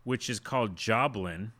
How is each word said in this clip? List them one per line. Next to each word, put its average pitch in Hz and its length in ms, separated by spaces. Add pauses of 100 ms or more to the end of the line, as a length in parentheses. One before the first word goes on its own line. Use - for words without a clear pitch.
which 123 240
is 117 100
called 113 380
Joblin 110 840